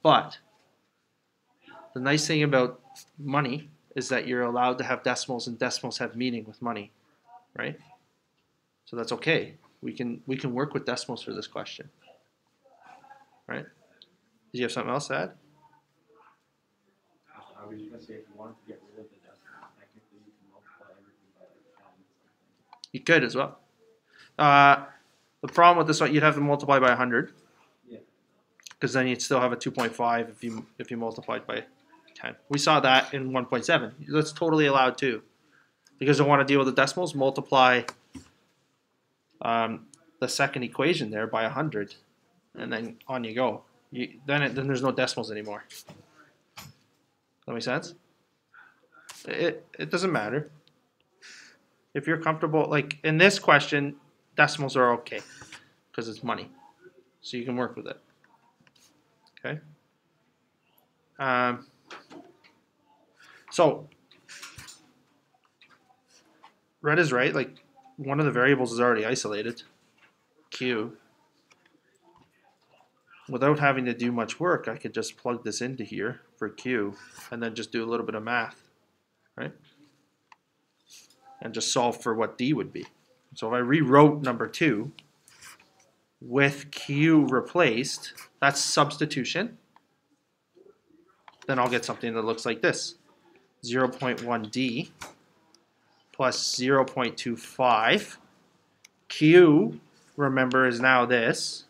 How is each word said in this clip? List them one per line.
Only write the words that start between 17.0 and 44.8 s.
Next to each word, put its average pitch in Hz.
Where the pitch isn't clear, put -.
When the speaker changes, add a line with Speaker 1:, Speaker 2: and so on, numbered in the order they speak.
Speaker 2:
I 101
was 107
just 107
gonna 113
say, 110
if 107
you 104
wanted 113
to -
get -
rid 107
of -
the -
decimals, -
technically -
you -
can 98
multiply -
everything 98
by, -
like, -
ten -
or -
something. -
Speaker 1:
You 127
could 160
as 117
well. 135
Uh, 143
the -
problem 175
with 156
this 156
one, 143
you'd 151
have 151
to 143
multiply 143
by 127
a 120
hundred. 123
Speaker 2:
Yeah. 117
Speaker 1:
'Cause 120
then 127
you'd 123
still 135
have 123
a -
two 120
point 113
five 117
if 110
you, 113
if 123
you 117
multiplied 113
by 113
ten. 117
We 143
saw 147
that 131
in 131
one 127
point 120
seven. 131
That's 151
totally 160
allowed 131
too. 120
Because 139
I 147
wanna 143
deal 139
with 135
the 127
decimals, 139
multiply, 131
um, 113
the 127
second 135
equation 135
there 107
by 113
a 113
hundred, 117
and 120
then 113
on 127
you 110
go. 117
You, 123
then 143
it, 123
then 135
there's 131